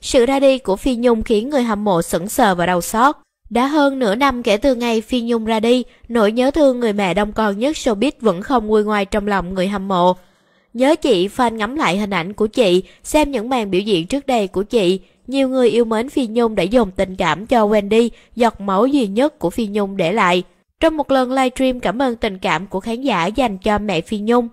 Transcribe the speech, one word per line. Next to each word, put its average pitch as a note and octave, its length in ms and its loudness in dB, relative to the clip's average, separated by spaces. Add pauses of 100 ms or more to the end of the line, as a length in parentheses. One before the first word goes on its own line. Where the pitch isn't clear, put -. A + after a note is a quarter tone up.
Sự A#3+ 260 2
ra C4+ 140 0
đi C4+ 180 4
của G3 180 -2
Phi C4 200 -2
Nhung A#3 260 2
khiến A3 280 0
người C#4 120 0
hâm G#3+ 220 -2
mộ F3+ 180 2
sững F3 260 -4
sờ G#3+ 260 2
và F3 120 0
đau F3+ 140 0
xót. A#3+ 360 0 (340)
Đã A#3+ 160 0
hơn C#4 320 2
nửa A3 160 2
năm B3 280 0
kể G#3 140 2
từ C4+ 180 2
ngày A#3 260 -2
Phi B3 200 -4
Nhung A#3 240 -2
ra A3 160 0
đi, A#3+ 240 0 (240)
nỗi A3 240 2
nhớ B3 180 0
thương C#4 300 2
người A3+ 120 0
mẹ G3+ 220 -2
đông G#3 180 -2
con G#3 260 -2
nhất C#4 180 -2
showbiz A#3 340 -2 (100)
vẫn G3 220 0
không A#3+ 240 -2
nguôi G#3+ 180 2
ngoai G#3 200 -2
trong G3+ 220 -4
lòng F#3+ 280 -2
người F#3 140 0
hâm G3 200 -6
mộ. F#3 280 2 (580)
"Nhớ C4 220 2
chị", G3+ 320 0
fan A#3 260 -2
ngắm A3+ 220 -6
lại G3 220 0
hình G#3 120 -4
ảnh F#3 220 -4
của G#3 140 -2
chị, F#3+ 360 2 (200)
xem D4+ 280 0
những A#3+ 180 -6
màn A#3 220 -2
biểu F#3 100 0
diễn G3 260 0
trước C#4 200 -4
đây A3+ 220 0
của F#3 140 -4
chị. F#3+ 380 0 (260)
Nhiều C4 220 0
người B3+ 200 2
yêu A#3 160 2
mến A3+ 240 -4
Phi C#4 180 -2
Nhung A3 280 0
đã G3 80 0
dồn G#3 280 2
tình F#3 260 -4
cảm F3 300 0
cho A3+ 200 2
Wendy, G#3+ 420 2 (280)
giọt A3+ 240 0
máu G3 260 0
duy C#4 200 2
nhất A#3+ 320 -2
của F3 120 -2
Phi A3+ 160 -4
Nhung G3+ 300 -4
để F3 160 0
lại. F3+ 300 2 (380)
Trong D#4+ 160 2
một C#4+ 140 -4
lần C4 220 2
livestream B3+ 480 0
cảm A3 220 -2
ơn B3 140 -2
tình G3+ 220 -6
cảm F3+ 280 -2
của F#3+ 140 -6
khán A#3 220 -8
giả G3 240 0
dành G#3+ 320 -2
cho G#3 200 0
mẹ G3+ 220 -2
Phi G#3 180 -6
Nhung A#3 340 0